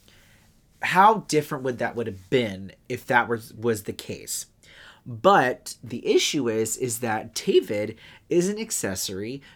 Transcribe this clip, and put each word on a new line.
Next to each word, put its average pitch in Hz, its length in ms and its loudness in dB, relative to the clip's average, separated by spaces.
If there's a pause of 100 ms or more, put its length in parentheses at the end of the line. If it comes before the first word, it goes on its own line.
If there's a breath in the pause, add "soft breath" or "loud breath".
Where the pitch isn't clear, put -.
(840 soft breath)
How 202 460 4
different 147 360 -2
would 127 140 -4
that 117 180 -4
would 113 100 -4
have 95 220 -12
been 98 440 -2 (160)
if 123 180 -8
that 120 220 4
was, 117 260 -6
was 110 300 -2
the 113 80 -6
case? - 540 -10 (600 loud breath)
But 127 760 2
the - 240 -10
issue 143 440 2
is, 110 260 -2
is 120 220 -4
that 113 360 -4
David 113 640 0 (320 loud breath)
is 175 200 2
an 208 100 -4
accessory 110 840 -6 (160 loud breath)